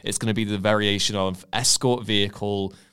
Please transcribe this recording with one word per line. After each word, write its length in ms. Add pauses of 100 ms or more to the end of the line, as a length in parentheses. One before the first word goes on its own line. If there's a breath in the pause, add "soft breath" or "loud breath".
It's 140
gonna 160
be 100
the 140
variation 580
of 360
escort 520
vehicle, 720 (180 loud breath)